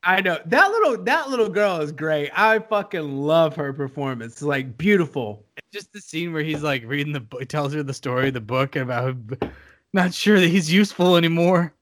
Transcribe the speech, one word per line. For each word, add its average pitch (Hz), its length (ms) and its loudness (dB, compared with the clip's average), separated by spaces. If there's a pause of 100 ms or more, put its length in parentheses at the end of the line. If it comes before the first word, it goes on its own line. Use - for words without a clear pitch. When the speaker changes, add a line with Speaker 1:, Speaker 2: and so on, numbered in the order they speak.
Speaker 1:
I 185 180 4
know. 175 240 0
That 285 260 4
little, 311 320 0
that 277 260 0
little 233 200 0
girl 185 320 0
is 151 100 -4
great. 151 420 -2
I 220 260 4
fucking 190 580 -4
love 156 400 2
her 139 160 -4
performance. 135 680 -8
Like, 135 360 -4
beautiful. 147 680 0 (300)
Speaker 2:
Just 202 180 -14
the 208 80 -18
scene 170 320 -8
where 156 120 -4
he's, 151 200 -4
like, 139 220 -2
reading 143 280 -4
the 143 60 -6
book, 127 300 -12
tells 147 240 -4
her 151 100 -4
the 135 100 -8
story 131 360 -2
of 135 60 -6
the 120 60 -6
book 127 360 -2
about 127 320 -4
him 123 180 -10 (140)
b-, - 60 -6 (460)
not 180 200 0
sure 202 260 4
that 170 80 6
he's 170 240 2
useful 180 460 4
anymore. 170 640 2